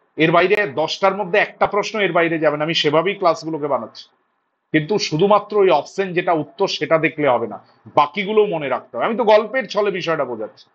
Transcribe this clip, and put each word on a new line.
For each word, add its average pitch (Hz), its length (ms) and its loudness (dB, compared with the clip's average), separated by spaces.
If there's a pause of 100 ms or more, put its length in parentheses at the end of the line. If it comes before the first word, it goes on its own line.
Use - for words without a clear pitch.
(160)
এর 160 160 2
বাইরে 180 240 2 (120)
দশটার 185 500 -2
মধ্যে 202 220 -2
একটা - 280 0
প্রশ্ন 202 320 -4
এর 185 120 0
বাইরে 170 280 0
যাবে 151 180 0
না। 151 60 -4
আমি 160 100 -2
সেভাবেই 160 420 0
ক্লাসগুলোকে 160 520 -2
বানাচ্ছি, 117 380 -6 (640)
কিন্তু 156 260 0
শুধুমাত্র 202 600 2
ওই 190 120 4
অপশন 175 440 0
যেটা 175 200 0
উত্তর 160 340 -2
সেটা 156 300 0
দেখলে 147 300 0
হবে 113 200 2
না, 95 120 -12 (360)
বাকিগুলোও 202 500 2
মনে 160 240 -4
রাখতে 120 280 -6
হবে। 131 80 0
আমি 220 120 -2
তো 247 60 -2
গল্পের 220 440 2
ছলে 202 240 -2
বিষয়টা 160 340 -2
বোঝাচ্ছি, 110 500 -10